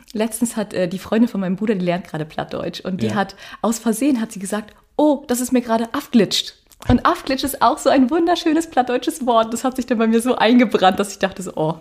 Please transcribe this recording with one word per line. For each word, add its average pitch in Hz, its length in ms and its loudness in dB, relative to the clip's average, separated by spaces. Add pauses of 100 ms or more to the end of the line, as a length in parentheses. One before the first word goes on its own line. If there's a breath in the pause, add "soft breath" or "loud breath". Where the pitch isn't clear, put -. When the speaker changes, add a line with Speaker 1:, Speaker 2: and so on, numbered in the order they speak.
(120 loud breath)
Speaker 1:
letztens 226 440 -4
hat, 202 180 -6
äh, 180 140 -2
die 180 100 -6
Freundin 226 300 0
von 202 120 -6
meinem 185 160 -2
Bruder, 214 180 -2
die 180 100 -4
lernt 180 220 -2
gerade 156 180 -6
Plattdeutsch, - 600 -8
und 185 180 -6
die 214 40 0
Speaker 2:
Ja. 208 80 -2
Speaker 1:
hat, 196 200 -2 (280 loud breath)
aus 226 160 -2
Versehen 233 420 0
hat 220 120 -6
sie 196 60 -12
gesagt, 202 360 -8 (220 soft breath)
oh, 285 300 2
das 247 140 -2
ist 247 120 -6
mir 247 100 2
gerade 226 320 -2
afglitscht. - 600 0 (340)
Und 247 160 4
afglitscht 277 400 0
ist - 180 -4
auch 247 160 4
so - 100 0
ein 262 220 4
wunderschönes 330 580 2
plattdeutsches 247 580 -2
Wort. 226 260 2
Das 233 120 -4
hat 254 120 -2
sich 247 100 -4
dann 233 120 0
bei 226 80 2
mir 226 140 4
so 240 160 0
eingebrannt, 208 640 4
dass 202 120 -2
ich - 60 -16
dachte 185 240 -4
so, 180 140 -10
oh, 156 240 -2